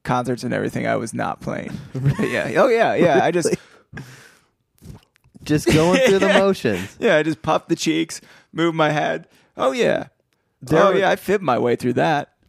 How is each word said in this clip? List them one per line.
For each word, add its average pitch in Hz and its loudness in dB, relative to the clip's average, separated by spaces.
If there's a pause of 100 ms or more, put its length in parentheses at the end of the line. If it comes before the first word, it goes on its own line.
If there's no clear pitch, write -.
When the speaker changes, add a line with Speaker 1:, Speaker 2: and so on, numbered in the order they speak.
Speaker 1:
concerts 123 -4
and 120 -6
everything, 113 -4
I 113 0
was 113 -8
not 107 -6
playing. - -10 (140)
Speaker 2:
<laughs> - -18
Speaker 1:
But 139 -2
yeah. 113 -4
Oh, 202 4
yeah, 226 2
yeah. 143 4
I 147 2
just 170 -2 (480)
Speaker 2:
Really? 139 -14 (1400)
Just 147 0
going 175 4
through 196 4
the 196 2
Speaker 1:
<laughs> 285 4
Yeah. 196 4
Speaker 2:
motions. 120 0
Speaker 1:
Yeah, 190 2
I 151 4
just 151 -4
puffed - -2
the 165 -2
cheeks, 160 -2 (320)
moved 165 -2
my 156 2
head. 160 -4 (280)
Oh, 262 0
yeah. - -2 (540)
Speaker 2:
There 156 0
Speaker 1:
Oh, 196 4
Speaker 2:
were 190 0
Speaker 1:
yeah, 185 2
I 185 0
fibbed 196 -2
my 127 0
way 120 0
through 123 -2
that. 147 -2 (160)